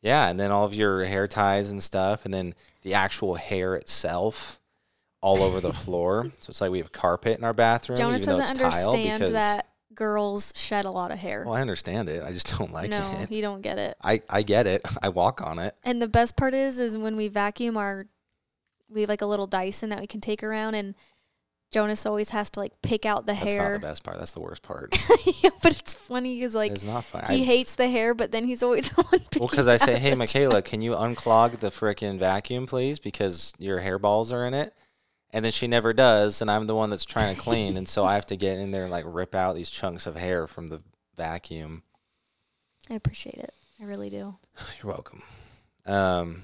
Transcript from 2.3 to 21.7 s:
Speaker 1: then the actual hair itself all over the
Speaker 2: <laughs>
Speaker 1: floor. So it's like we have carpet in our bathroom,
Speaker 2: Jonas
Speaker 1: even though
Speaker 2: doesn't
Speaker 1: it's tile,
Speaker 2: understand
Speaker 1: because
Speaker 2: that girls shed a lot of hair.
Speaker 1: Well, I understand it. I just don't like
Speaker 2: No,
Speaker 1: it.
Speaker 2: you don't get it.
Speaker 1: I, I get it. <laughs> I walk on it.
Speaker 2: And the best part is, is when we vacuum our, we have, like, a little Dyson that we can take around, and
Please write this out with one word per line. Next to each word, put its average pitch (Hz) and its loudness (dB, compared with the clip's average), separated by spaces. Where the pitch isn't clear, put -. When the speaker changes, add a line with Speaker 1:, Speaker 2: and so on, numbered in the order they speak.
Speaker 1:
then 92 -4
the 95 -4
actual 98 0
hair 92 -2
itself - -4
all 98 6
over 95 2
the 87 -2
Speaker 2:
<laughs> - -8
Speaker 1:
floor. 92 0
So - -16
it's - -8
like 95 0
we 92 -2
have 85 -8
carpet 92 0
in 113 -8
our 117 0
bathroom, 117 2
Speaker 2:
Jonas 120 0
Speaker 1:
even 98 -2
though - 2
Speaker 2:
doesn't - 0
Speaker 1:
it's - -4
tile, 92 4
Speaker 2:
understand 220 0
Speaker 1:
because 208 0
Speaker 2:
that 208 0
girls 208 -2
shed 202 -2
a 190 -6
lot 180 -4
of - -8
hair. 190 -8
Speaker 1:
Well, 117 -2
I 123 0
understand 104 -2
it. 80 -4
I 90 -8
just - -4
don't 101 -4
like 92 -6
Speaker 2:
No, 98 -4
Speaker 1:
it. 196 -6
Speaker 2:
you 214 -4
don't 202 -6
get 196 -6
it. - -6
Speaker 1:
I, 107 0
I 101 2
get 104 4
it. 95 2
<laughs> - -6
I 101 2
walk 90 2
on 82 -6
it. 90 -6
Speaker 2:
And 240 -2
the 226 -2
best 233 2
part 262 0
is, 269 0
is 226 -2
when 220 -2
we 214 -2
vacuum 208 -2
our, 202 -4
we 214 -2
have, 208 0
like, 208 0
a 208 -2
little 202 0
Dyson 196 -4
that 202 -6
we 202 -10
can 214 -10
take 214 -4
around, 214 -4
and 202 -4